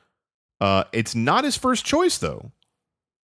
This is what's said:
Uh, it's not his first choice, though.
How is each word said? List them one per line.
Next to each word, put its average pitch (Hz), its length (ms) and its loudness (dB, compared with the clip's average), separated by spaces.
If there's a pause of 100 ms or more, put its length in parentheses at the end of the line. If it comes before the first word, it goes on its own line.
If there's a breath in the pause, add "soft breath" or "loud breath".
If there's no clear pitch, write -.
(600 soft breath)
Uh, 98 320 2
it's 113 220 -2
not 143 300 2
his 285 120 -2
first 254 300 -2
choice, 339 320 2
though. - 340 -8 (720)